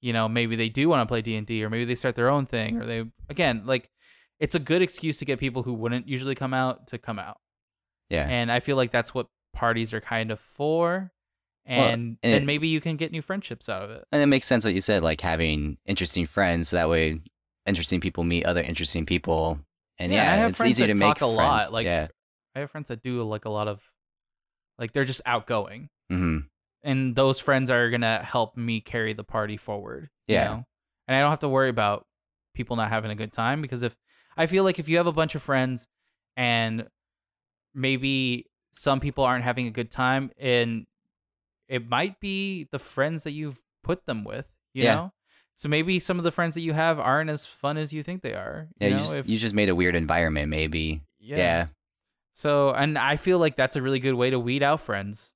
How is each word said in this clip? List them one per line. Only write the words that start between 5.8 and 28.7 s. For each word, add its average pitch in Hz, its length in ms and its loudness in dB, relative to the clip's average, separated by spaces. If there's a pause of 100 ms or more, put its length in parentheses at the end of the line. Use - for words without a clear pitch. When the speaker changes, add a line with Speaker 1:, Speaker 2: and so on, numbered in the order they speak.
Speaker 1:
usually 135 300 -4
come 131 180 -4
out 131 320 -2
to 120 120 -12
come 110 200 -10
out. 92 220 -14 (680)
Speaker 2:
Yeah. 76 200 0
Speaker 1:
And 120 240 0
I 123 80 2
feel 139 160 -2
like 127 160 2
that's - 200 0
what 123 140 -4 (260)
parties 113 400 0
are 110 80 -4
kind 110 300 -4
of 107 80 -6
for, 170 760 -2 (540)
Speaker 2:
Well, 123 220 0
Speaker 1:
and 117 340 -4
Speaker 2:
and 117 100 4
Speaker 1:
then 110 100 4
Speaker 2:
it 139 40 -2
Speaker 1:
maybe 147 220 0
you 160 120 0
can 160 160 -4
get 156 140 -4
new 160 100 -8
friendships - 480 -10
out 95 140 -6
of 101 80 -12
it. - 220 -16
Speaker 2:
And 147 100 4
it 143 40 6
makes 135 200 6
sense 117 180 4
what 107 80 4
you 92 80 2
said, 101 220 2
like, 80 180 2
having 78 640 0
interesting 90 420 -2
friends, 85 420 2
so - 80 0
that 82 120 4
way 80 320 2 (460)
interesting 90 340 0
people 87 220 -4
meet 85 240 2
other 87 160 2
interesting 85 420 -2
people. 80 540 0 (400)
And 90 140 -2
Speaker 1:
Yeah, 104 140 4
Speaker 2:
yeah, 175 60 4
Speaker 1:
I 185 40 4
have 226 140 4
Speaker 2:
it's - 80 -4
Speaker 1:
friends - 200 4
Speaker 2:
easy 120 80 4
Speaker 1:
that 107 80 4
Speaker 2:
to 101 60 2
Speaker 1:
talk 151 160 4
Speaker 2:
make - 60 -6
Speaker 1:
a 139 40 2
lot. 113 360 2
Speaker 2:
friends. 95 100 -4
Speaker 1:
Like, 113 140 -2
Speaker 2:
Yeah. 82 200 0 (480)
Speaker 1:
I 135 60 -8
have 143 100 -10
friends 151 160 -14
that 117 160 -12
do, 123 220 -4
like, 107 220 -6
a 110 40 -6
lot 104 160 -2
of, 104 160 -8 (960)
like, 117 140 -8
they're 139 120 0
just 131 220 -4
outgoing. 117 640 -4 (220)
Speaker 2:
Mm-hmm. 82 340 0 (380)
Speaker 1:
And 131 320 0
those 135 240 4
friends 131 300 2
are 120 200 4
gonna 113 320 0
help - 340 -2
me 117 240 -2